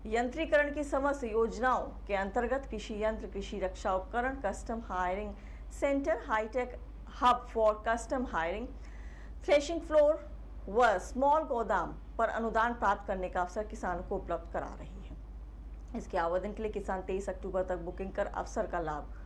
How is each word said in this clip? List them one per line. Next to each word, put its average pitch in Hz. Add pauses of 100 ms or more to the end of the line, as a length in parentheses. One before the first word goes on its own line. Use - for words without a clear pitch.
यंत्रीकरण 285
की 294
समस्त 277
योजनाओं 220 (180)
के 202
अंतर्गत 233
कृषि 214
यंत्र, 220
कृषि 196
रक्षा 185
उपकरण, 240 (100)
custom 226
hiring 196 (460)
center, 285 (100)
हाईटेक 240 (420)
hub 240
for 214 (120)
custom 240
hiring, 190 (800)
threshing 311
floor 302 (540)
व 214
small 285
गोदाम 202 (240)
पर 226
अनुदान 226
प्राप्त 202
करने 185
का 185
अवसर 196
किसानों 180
को 196
उपलब्ध 165
करा 151
रही -
है। - (960)
इसके 196
आवेदन 180
के 220
लिए 214
किसान 190
तेईस 196
अक्टूबर 185
तक 180
बुकिंग 180
कर 202
अवसर -
का 175
लाभ 151 (140)